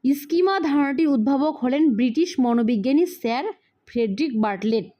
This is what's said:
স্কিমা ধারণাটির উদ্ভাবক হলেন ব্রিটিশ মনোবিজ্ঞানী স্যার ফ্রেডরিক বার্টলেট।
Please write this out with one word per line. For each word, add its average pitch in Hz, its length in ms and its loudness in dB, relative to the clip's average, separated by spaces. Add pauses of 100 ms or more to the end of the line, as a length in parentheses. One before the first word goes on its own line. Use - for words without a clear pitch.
স্কিমা 339 560 0
ধারণাটির 285 480 0
উদ্ভাবক 277 480 2
হলেন 254 260 0 (120)
ব্রিটিশ 254 360 0 (100)
মনোবিজ্ঞানী 240 680 2
স্যার 247 380 -6 (420)
ফ্রেডরিক 233 540 -2
বার্টলেট। 214 460 -2 (140)